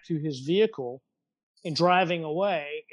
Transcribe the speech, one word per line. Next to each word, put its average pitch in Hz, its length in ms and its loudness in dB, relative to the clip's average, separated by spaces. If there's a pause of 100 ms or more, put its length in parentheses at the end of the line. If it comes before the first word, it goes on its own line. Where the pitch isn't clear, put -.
to 165 100 -2
his 147 220 -6
vehicle 147 600 0 (640)
and 160 120 -6
driving 175 480 4
away. 156 680 -4